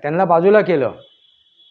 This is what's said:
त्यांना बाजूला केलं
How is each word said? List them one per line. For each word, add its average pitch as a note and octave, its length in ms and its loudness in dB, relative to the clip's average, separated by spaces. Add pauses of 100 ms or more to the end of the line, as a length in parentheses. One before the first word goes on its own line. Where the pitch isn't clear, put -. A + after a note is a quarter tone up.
त्यांना E3 240 -4
बाजूला F3+ 360 2
केलं D3 300 -2 (800)